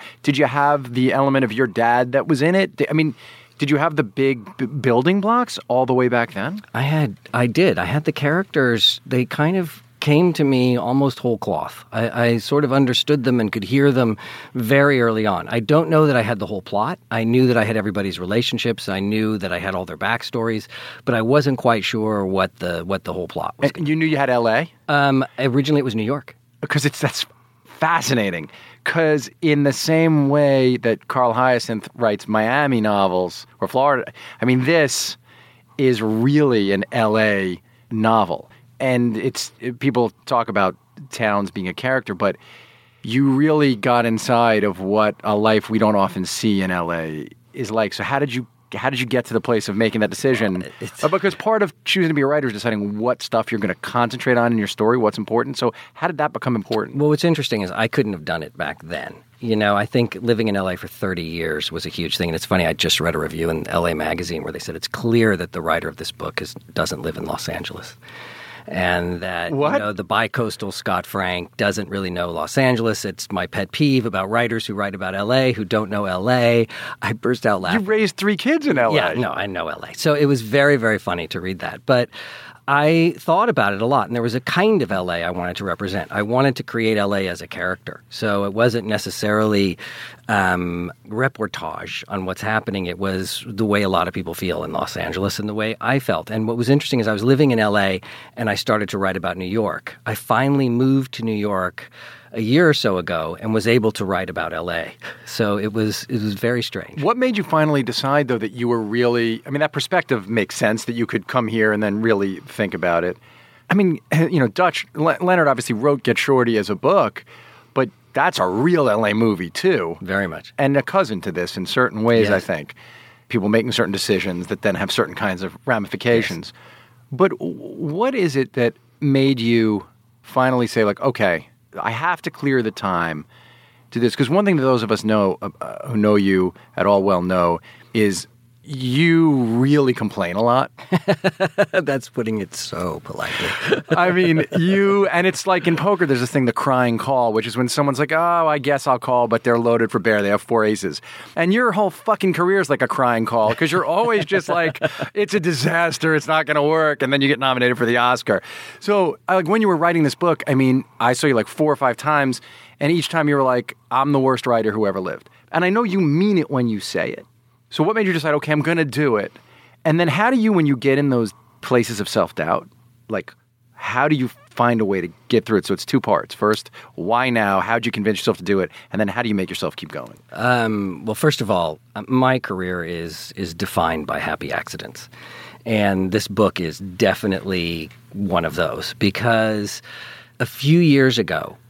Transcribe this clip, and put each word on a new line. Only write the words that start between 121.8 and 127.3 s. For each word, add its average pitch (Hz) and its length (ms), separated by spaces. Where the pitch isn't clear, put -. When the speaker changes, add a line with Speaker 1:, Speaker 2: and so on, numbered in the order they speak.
Speaker 1:
ways, 113 300
I 98 60
Speaker 2:
Yes. 90 80
Speaker 1:
think. 78 280
People 104 200
making 113 240
certain 107 180
decisions 92 560
that - 160
then 101 100
have 95 180
certain 95 220
kinds 95 300
of 90 120
ramifications. 110 840
Speaker 2:
Yes. - 120
Speaker 1:
But 170 220